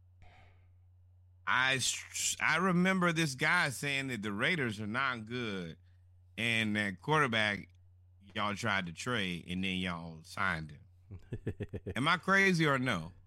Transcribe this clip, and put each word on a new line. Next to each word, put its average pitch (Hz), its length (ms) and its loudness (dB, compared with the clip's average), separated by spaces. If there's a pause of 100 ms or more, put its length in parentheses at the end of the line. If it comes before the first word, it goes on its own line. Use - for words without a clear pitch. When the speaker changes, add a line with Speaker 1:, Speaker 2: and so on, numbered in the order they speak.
(1500)
Speaker 1:
I 127 280 4
s-, - 680 -4
I 143 160 4
remember 180 540 4
this 156 240 0
guy 156 340 2
saying 135 380 -4
that 120 160 -4
the 107 80 -2
Raiders 120 480 0
are 107 80 -6
not 123 380 -2
good 104 500 -6 (600)
and 113 380 0
that 101 260 -2
quarterback 113 680 2 (680)
y'all 104 220 0
tried 98 320 0
to 85 60 -8
trade 95 560 -2
and 92 140 -2
then 92 140 -2
y'all 85 460 -6
signed 82 480 -2
him. - 480 -20 (580)
Speaker 2:
<laughs> - 180 -10
Speaker 1:
Am 131 120 0
I 175 100 2
crazy 190 480 4
or 139 140 4
no? 95 320 -2 (140)